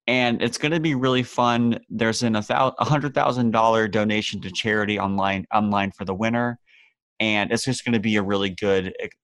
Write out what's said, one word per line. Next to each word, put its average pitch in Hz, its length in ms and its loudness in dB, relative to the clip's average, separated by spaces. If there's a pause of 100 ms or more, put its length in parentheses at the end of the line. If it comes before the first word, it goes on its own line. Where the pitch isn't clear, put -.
And 120 340 2
it's 117 160 -2
gonna 160 220 0
be 156 160 0
really 127 260 2
fun. 120 580 0 (100)
There's 113 340 0
an, 113 120 2
a 107 60 0
thou-, 127 380 0
a 117 60 0
hundred 147 280 0
thousand 123 380 2
dollar 113 360 4
donation 107 540 -2
to 98 80 -8
charity 104 480 0
online, 98 560 -2
online 101 380 2
for - 140 -10
the 95 100 -4
winner. 117 420 -2 (600)
And 107 320 0
it's 113 140 -2
just 131 200 -4
gonna 117 140 2
be 107 160 0
a 101 80 2
really 98 260 0
good, 95 460 -2 (280)